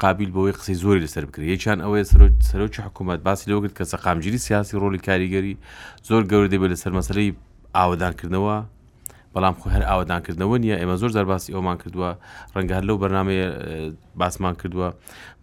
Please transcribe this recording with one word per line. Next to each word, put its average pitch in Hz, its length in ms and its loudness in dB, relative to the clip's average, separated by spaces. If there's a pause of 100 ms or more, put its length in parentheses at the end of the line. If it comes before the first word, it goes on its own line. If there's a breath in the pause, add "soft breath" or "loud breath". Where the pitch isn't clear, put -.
قابیل 95 320 0
بەوەی 95 240 2
قسەی 95 240 -4
زۆری 98 240 4
لەسەر 73 200 -6
بکرێ. 73 260 -10
یەکیان 101 320 -2
ئەوەیە 104 260 0
سەرۆ-، - 280 10 (120)
سەرۆکی 104 360 -4
حکوومەت 90 400 -6
باسی 98 240 0
لەوە 104 120 2
کرد 101 160 -6
کە 95 140 -4
سەقامگیری 92 460 -2
سیاسی 104 440 -2
ڕۆلی 98 240 -2
کاریگەری 95 480 0 (540 loud breath)
زۆر 110 220 4
گەورە 101 220 4
دەبێت 95 220 2
لەسەر 87 240 -4
مەسەلەی 98 300 0 (480)
ئاوەدانکردنەوە، 90 800 0 (760 loud breath)
بەڵام 92 260 2
خۆ - 140 -10
هەر 101 160 2
ئاوەدانکردنەوە 90 720 -2
نییە. 107 180 0
ئێمە 90 200 0
زۆر 120 140 -2
جار 101 160 2
باسی 95 220 -4
ئەومان 92 300 -4
کردووە، 90 280 -6 (440 loud breath)
ڕەنگە 92 240 -2
هەر 95 100 -4
لەو 107 140 0
بەرنامەیە، 95 460 0
ئێ، 78 440 -8 (280)
باسمان 90 400 -2
کردووە، 90 280 -4 (540 loud breath)